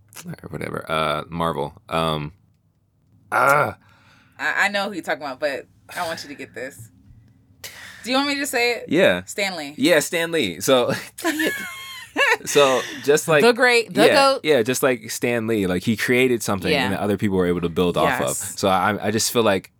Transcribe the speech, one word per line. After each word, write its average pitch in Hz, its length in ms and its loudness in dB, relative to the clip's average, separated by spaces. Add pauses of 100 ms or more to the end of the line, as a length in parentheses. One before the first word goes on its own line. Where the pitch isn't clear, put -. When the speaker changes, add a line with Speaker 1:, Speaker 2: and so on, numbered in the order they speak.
(260)
Speaker 1:
or - 220 -14
whatever, 78 420 -8
uh, 78 380 -2
Marvel. 80 600 -4
Um, 78 440 -2 (1000)
ah. 127 440 2 (640)
Speaker 2:
I, 147 280 -2
I - 20 0
know 202 200 -2
who 214 60 -10
you're 156 80 -10
talking 160 200 -6
about, 135 180 -10
but 139 260 -4 (280)
I 175 120 -6
want 165 160 -8
you 143 60 -18
to 143 60 -14
get 135 200 -16
this. - 360 -14 (1120)
Do 226 80 -8
you 262 60 2
want 285 120 0
me 285 80 -2
to 285 100 -4
say 240 300 0
it? - 120 -12
Speaker 1:
Yeah. 98 360 4
Speaker 2:
Stan 196 320 -6
Lee. 147 200 -12
Speaker 1:
Yeah, 151 240 4
Stan 165 320 -2
Lee. 98 280 -2
So, 127 320 2 (260)
<laughs> 311 540 -4 (140)
Speaker 2:
<laughs> - 580 -2
Speaker 1:
so 131 360 4 (240)
just 147 240 2
like 151 140 4
Speaker 2:
The 240 100 6
great, 233 400 2
the 220 140 6
Speaker 1:
yeah, 247 80 6
Speaker 2:
goat. 269 280 4
Speaker 1:
yeah, 147 200 4
just 123 200 -2
like 120 280 0
Stan 120 360 -2
Lee, 107 200 2
like, 90 160 0
he 113 140 0
created 127 460 2
something 92 280 -2
Speaker 2:
Yeah. 139 140 2
Speaker 1:
and 98 100 -2
that 73 60 -4
other 101 160 0
people 98 200 0
were 90 100 4
able 87 140 0
to 87 80 0
build 87 280 0
off 123 240 2
of. 64 80 -2
Speaker 2:
Yes. - 300 -8
Speaker 1:
So - 100 0
I, 95 400 0
I - 20 0
just 110 220 0
feel 117 100 2
like 98 380 0